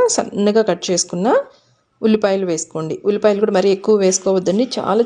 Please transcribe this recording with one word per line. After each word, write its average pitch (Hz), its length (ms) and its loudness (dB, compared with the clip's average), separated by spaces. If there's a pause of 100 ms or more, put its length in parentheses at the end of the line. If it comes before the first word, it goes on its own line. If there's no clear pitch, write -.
(160)
సన్నగా 208 540 0
కట్ 175 200 -4
చేసుకున్న 175 380 -2 (800)
ఉల్లిపాయలు 202 460 2
వేసుకోండి. 160 420 -6 (140)
ఉల్లిపాయలు 202 360 2
కూడా 208 160 2
మరీ 196 160 2
ఎక్కువ 214 180 0 (120)
వేసుకోవద్దండి, 190 580 0 (140)
చాలా 214 280 0